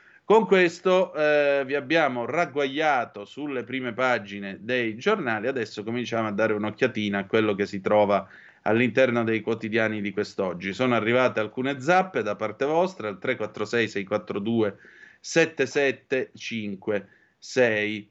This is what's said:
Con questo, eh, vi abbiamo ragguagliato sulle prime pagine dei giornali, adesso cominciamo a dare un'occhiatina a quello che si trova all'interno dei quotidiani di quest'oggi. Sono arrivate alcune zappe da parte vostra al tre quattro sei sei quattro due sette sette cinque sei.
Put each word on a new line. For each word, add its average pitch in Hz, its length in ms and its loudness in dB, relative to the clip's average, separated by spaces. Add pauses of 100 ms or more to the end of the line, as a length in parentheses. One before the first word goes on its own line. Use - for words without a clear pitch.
(240)
Con 214 220 6
questo, 185 720 4
eh, 147 500 4
vi 127 80 -4
abbiamo 131 540 0
ragguagliato 139 1000 -2
sulle 139 380 -8
prime 127 300 -6
pagine 101 680 -2
dei 113 360 -2
giornali, 123 500 -2
adesso 120 360 -6
cominciamo 113 440 -4
a 107 40 -4
dare 107 220 0
un'occhiatina 107 640 -2
a 98 80 -4
quello 107 300 2
che 101 100 0
si 98 160 -10
trova 101 460 4 (340)
all'interno 120 600 2
dei 113 180 0
quotidiani 110 580 -2
di 101 120 -4
quest'oggi. 95 600 -4
Sono 123 200 2
arrivate 117 460 2
alcune 131 420 -4
zappe 180 400 2
da 104 140 -4
parte 107 300 -4
vostra 160 420 -2
al 98 100 -8
tre 123 180 -4
quattro 104 300 -6
sei 113 220 0
sei 104 160 -6
quattro 101 340 -4
due 107 400 0 (420)
sette 156 460 0
sette 131 720 -2
cinque 104 720 -6 (320)
sei. 107 720 0